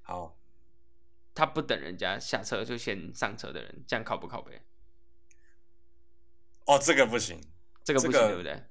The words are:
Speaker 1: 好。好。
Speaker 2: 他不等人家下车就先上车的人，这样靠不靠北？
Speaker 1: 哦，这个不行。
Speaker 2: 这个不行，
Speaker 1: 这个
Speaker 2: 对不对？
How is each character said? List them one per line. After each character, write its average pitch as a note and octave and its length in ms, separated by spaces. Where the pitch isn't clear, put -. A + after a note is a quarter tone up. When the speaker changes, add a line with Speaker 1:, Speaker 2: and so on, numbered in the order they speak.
Speaker 1:
好。 - 200
好。 - 180
Speaker 2:
他 D#3 100
不 D#3 160
等 B2 180
人 E2+ 200
家 F#2+ 180
下 - 280
车 A2 200
就 A#2+ 140
先 G2+ 340
上 A2 240
车 - 160
的 D#2 80
人， - 280
这 A#2+ 80
样 A2+ 80
靠 A2 120
不 E2+ 120
靠 A#2+ 120
北？ - 220
Speaker 1:
哦， C#3+ 140
这 E3 140
个 C3+ 100
不 A#2 140
行。 E2+ 240
Speaker 2:
这 D#3 100
个 C3+ 80
不 B2+ 100
行， - 20
Speaker 1:
这 A#2 80
个 A2 80
Speaker 2:
对 G2 80
不 F2+ 60
对？ D2 280